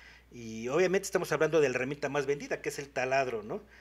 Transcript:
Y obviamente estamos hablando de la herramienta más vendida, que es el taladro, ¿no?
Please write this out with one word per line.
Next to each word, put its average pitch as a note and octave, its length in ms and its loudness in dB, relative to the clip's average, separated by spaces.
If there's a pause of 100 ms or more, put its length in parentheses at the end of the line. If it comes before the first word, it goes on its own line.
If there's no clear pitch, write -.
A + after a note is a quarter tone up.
(300)
Y A2+ 360 -8
obviamente F3+ 400 2
estamos F3+ 240 0
hablando D#3 300 4
de C#3+ 80 6
la B2+ 80 0
herramienta C#3 320 -2
más C#3 180 -2
vendida, C#3+ 340 -2
que - 80 -6
es C#3+ 120 -6
el C#3 80 -10
taladro, B2+ 560 0
¿no? D#3+ 180 -8 (180)